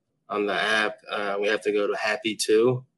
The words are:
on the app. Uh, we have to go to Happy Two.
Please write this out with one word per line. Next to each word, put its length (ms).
on 180
the 80
app. 440
Uh, 300
we 80
have 140
to 100
go 160
to 80
Happy 400
Two. 480